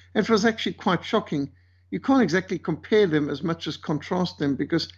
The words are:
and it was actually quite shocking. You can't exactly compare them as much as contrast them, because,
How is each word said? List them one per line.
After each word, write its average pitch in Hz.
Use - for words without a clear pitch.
and 214
it -
was 214
actually 220
quite -
shocking. 160
You 185
can't 269
exactly 185
compare 208
them 151
as 143
much 165
as 135
contrast 175
them, 139
because, 156